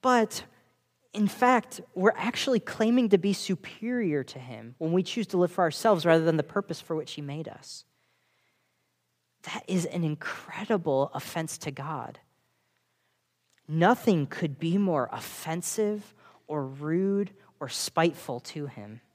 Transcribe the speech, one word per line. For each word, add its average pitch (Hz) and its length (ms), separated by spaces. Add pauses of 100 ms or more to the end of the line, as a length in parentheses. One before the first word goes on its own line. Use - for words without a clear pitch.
but 240 420 (680)
in 208 120
fact, 247 540 (140)
we're 190 200
actually 233 460
claiming 233 480
to 196 100
be 196 140
superior 196 920
to - 140
him 120 400
when 165 140
we 185 100
choose 202 260
to 190 100
live 175 120
for 185 120
ourselves 170 420
rather 165 200
than 160 120
the 156 60
purpose - 380
for - 140
which - 180
he 151 100
made 143 260
us. - 360 (1600)
That - 220
is 175 200
an 170 180
incredible 156 1080
offense 160 440
to 156 120
God. 139 480 (1500)
Nothing 170 600
could 147 340
be 165 160
more 170 340
offensive 208 1040 (320)
or 147 200
rude 175 640 (300)
or 139 80
spiteful 156 720
to 147 260
him. 110 340 (140)